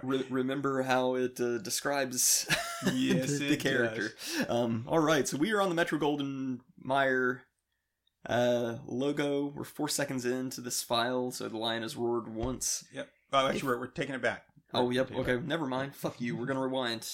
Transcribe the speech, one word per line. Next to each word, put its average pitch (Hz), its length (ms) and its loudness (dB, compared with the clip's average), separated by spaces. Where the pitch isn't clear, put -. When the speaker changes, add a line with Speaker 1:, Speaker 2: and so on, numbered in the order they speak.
Speaker 1:
Re-, 131 280 0
remember 131 520 0
how 127 340 2
it, 127 240 -2
uh, 120 180 2
describes 127 880 2
<laughs> - 240 -2
Speaker 2:
Yes, 196 380 2
Speaker 1:
the, 143 80 0
the 143 160 2
Speaker 2:
it 143 60 0
Speaker 1:
character. 117 500 0
Speaker 2:
does. 277 120 0
Speaker 1:
Um, 117 400 0
all 160 120 2
right, 151 260 4
so - 100 -2
we 185 160 2
are 208 80 2
on 196 80 2
the 170 60 0
Metro-Goldwyn-Mayer, 135 1700 0
uh, 120 480 2
logo. 143 600 0
We're 143 180 -8
four - 240 -4
seconds 139 360 -2
into 131 360 -2
this 123 220 -4
file, 123 480 0
so 113 180 -6
the 110 100 -4
lion 113 240 0
has 113 140 -6
roared 117 360 0
once. 120 600 -4
Speaker 2:
Yep. 135 160 -10
Oh, 135 140 4
actually, 135 120 0
Speaker 1:
If - 60 -2
Speaker 2:
we're, 123 160 0
we're 127 80 -4
taking 139 260 -6
it 123 80 -4
back. 110 220 -2
Speaker 1:
Oh, 123 120 4
Speaker 2:
We're 123 60 0
Speaker 1:
yep. 127 160 2
Speaker 2:
taking 113 100 -4
it 127 100 0
Speaker 1:
Okay, 127 80 2
Speaker 2:
back. 120 100 -4
Speaker 1:
never 151 200 -2
mind. 135 280 -4
Fuck - 260 -8
you. 120 160 -2
We're 120 100 -4
gonna 131 140 -2
rewind. 131 540 -2